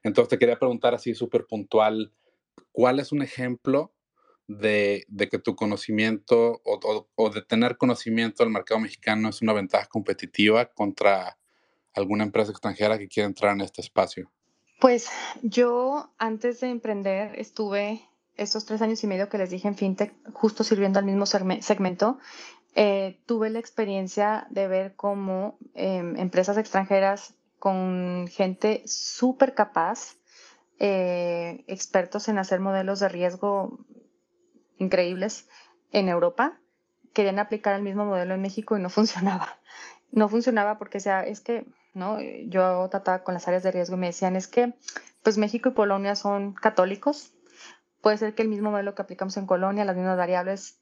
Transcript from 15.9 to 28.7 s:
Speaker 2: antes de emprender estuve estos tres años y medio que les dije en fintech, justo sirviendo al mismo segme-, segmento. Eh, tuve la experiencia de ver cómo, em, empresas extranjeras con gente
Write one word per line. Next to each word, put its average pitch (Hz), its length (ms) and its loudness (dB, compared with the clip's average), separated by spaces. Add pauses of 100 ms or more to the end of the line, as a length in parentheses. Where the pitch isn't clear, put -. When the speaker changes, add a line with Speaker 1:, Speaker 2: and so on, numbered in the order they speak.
Speaker 2:
antes 226 400 -4
de 254 100 -4
emprender 208 680 -4
estuve 208 640 -4 (340)
estos 214 300 -4
tres 220 180 -2
años 220 200 -2
y 214 40 -2
medio 196 220 -2
que 214 100 -4
les 185 100 -2
dije 185 180 -6
en 202 80 -2
fintech, 196 380 -2 (200)
justo 220 300 0
sirviendo 202 360 4
al 196 60 0
mismo 196 200 2
segme-, 185 380 0
segmento. 202 560 0 (560)
Eh, 196 500 2
tuve 220 240 0
la 220 80 -6
experiencia 208 960 -2
de 196 160 0
ver 190 280 0
cómo, 196 600 -4 (160)
em, 185 440 -2
empresas 185 420 2
extranjeras 196 760 2 (240)
con 180 760 -2
gente 190 540 0